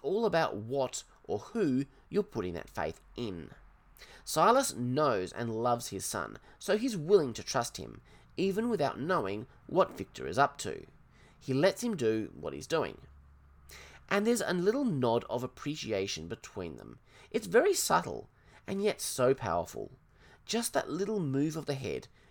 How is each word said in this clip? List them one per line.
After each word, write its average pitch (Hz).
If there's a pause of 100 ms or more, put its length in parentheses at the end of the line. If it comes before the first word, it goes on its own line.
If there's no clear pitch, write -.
all 190
about 165
what 123 (200)
or 104
who 139 (240)
you're 202
putting 95
that -
faith 82 (140)
in. 92 (760)
Silas 226
knows 123
and 113
loves 120
his 98
son, 58 (220)
so 202
he's 226
willing 156
to -
trust -
him, 58 (360)
even 196
without 151
knowing 120 (180)
what -
Victor -
is 87
up -
to. - (540)
He 131
lets 180
him 233
do 110 (100)
what 76
he's 73
doing. 139 (1120)
And 202
there's 233
a -
little 214
nod 123
of 120
appreciation 101
between 87
them. 55 (320)
It's 240
very 277
subtle, - (380)
and 196
yet -
so 131
powerful. 85 (540)
Just -
that -
little 202
move 147
of 156
the 143
head 98 (240)